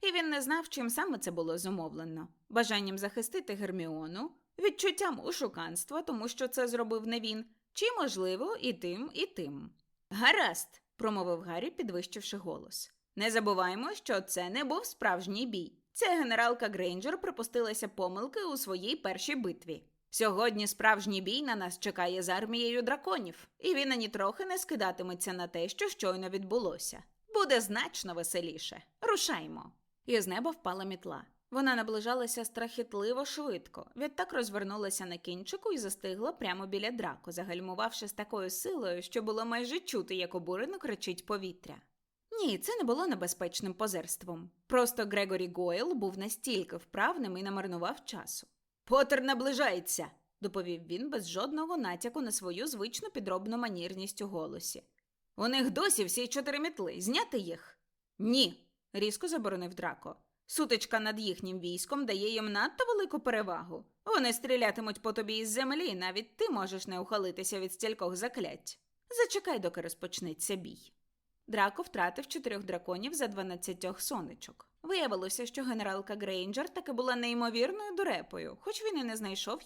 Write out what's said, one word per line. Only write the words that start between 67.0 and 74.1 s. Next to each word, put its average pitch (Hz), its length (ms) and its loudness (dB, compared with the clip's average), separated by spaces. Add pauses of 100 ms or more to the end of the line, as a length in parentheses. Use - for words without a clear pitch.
від 185 140 -2
стількох 202 420 -2
заклять. 208 640 -4 (300)
Зачекай, 403 500 2
доки 175 220 -2
розпочнеться 170 760 -4
бій». - 380 -12 (540)
Драко 202 340 4
втратив 196 460 0
чотирьох 208 360 -4
драконів 185 500 -2
за 285 140 2
дванадцятьох 185 720 -4
сонечок. - 680 -6 (160)